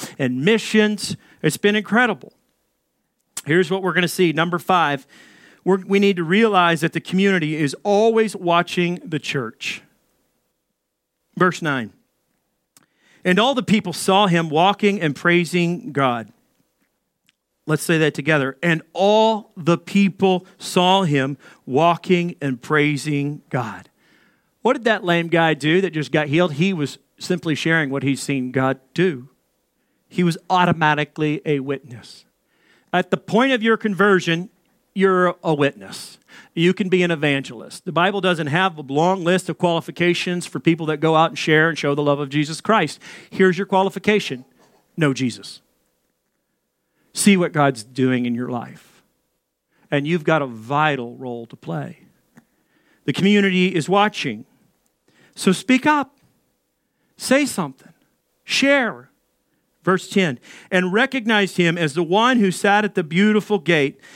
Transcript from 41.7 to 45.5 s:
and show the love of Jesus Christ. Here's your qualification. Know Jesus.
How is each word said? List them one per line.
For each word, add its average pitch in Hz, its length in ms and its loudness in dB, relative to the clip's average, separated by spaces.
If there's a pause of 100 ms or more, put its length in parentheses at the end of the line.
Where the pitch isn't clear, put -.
and 151 60 -6
show 143 180 -2
the 147 80 -2
love 143 180 0
of 143 80 -8
Jesus 147 320 -2
Christ. 208 400 2 (300)
Here's 190 260 2
your 190 100 -6
qualification. 190 800 -2 (520)
Know 147 160 2
Jesus. - 500 -6 (1500)